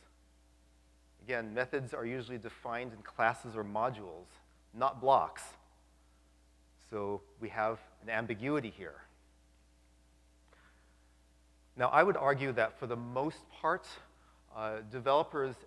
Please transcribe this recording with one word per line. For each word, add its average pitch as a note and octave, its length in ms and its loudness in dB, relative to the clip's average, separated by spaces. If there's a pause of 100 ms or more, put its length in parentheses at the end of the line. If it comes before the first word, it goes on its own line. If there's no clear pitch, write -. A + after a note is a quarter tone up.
(1200)
Again, A2+ 300 -4
methods B2+ 400 -2
are B2 120 -4
usually B2 320 -6
defined A#2 560 -8
in G#2+ 80 -18
classes A#2 560 0
or G#2+ 80 -2
modules, G2+ 640 -4 (460)
not B2 280 0
blocks. B2+ 420 4 (1500)
So G2+ 320 -4 (200)
we A2 80 -8
have A2 300 0 (220)
an G#2 80 -12
ambiguity A2+ 680 -2
here. D#2 200 -14 (2750)
Now, B2 120 4
I D3+ 120 10
would F#3+ 160 4
argue C3+ 360 2
that A2+ 260 2
for C3 80 -6
the A#2 80 -2
most B2 540 -4 (120)
part, E3+ 240 0 (680)
uh, A2 220 -4 (140)
developers C3+ 640 2 (120)